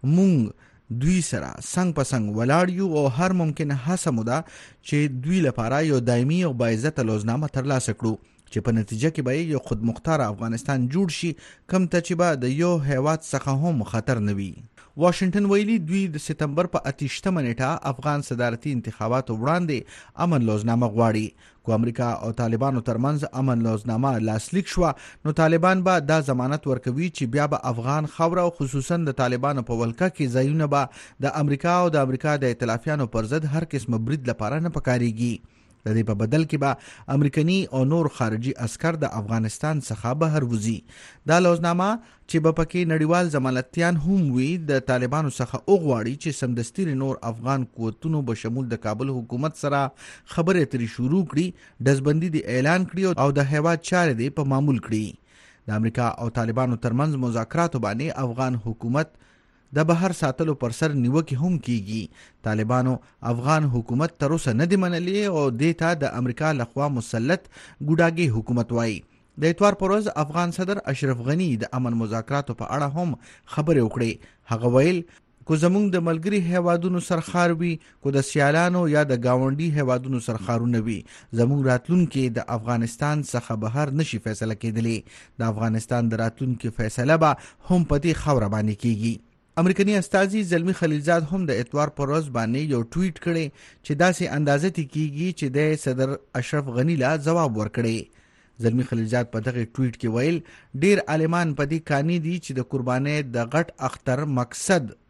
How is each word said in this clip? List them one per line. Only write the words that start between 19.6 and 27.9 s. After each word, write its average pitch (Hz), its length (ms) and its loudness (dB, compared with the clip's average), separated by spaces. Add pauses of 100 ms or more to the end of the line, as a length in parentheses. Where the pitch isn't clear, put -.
امن 147 240 4
لوزنامه 117 460 2
غواړي. 110 320 2 (360)
کو 113 140 0
امریکا 120 320 0 (160)
او 113 60 -4 (100)
طالبانو 120 480 0
ترمنځ 139 540 -2
امن 123 240 2
لوزنامه 113 460 0 (160)
لاسلیک 110 440 -2
شوه، 170 180 2 (340)
نو 151 160 0
طالبان 170 460 4
به 180 240 4
دا 160 80 4 (120)
ضمانت 131 360 -2
ورکوي 131 440 -2
چې 123 260 -4
بیا 147 180 2
به 127 180 -2
افغان 139 440 -2